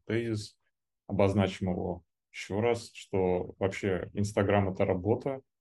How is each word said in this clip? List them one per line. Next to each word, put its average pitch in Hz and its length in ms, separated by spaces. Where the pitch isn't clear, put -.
тезис. 110 500
Обозначим 98 640
его 90 320
ещё - 280
раз, 117 320
что 92 640
вообще 95 560
Instagram — 101 580
это 98 120
работа. 104 560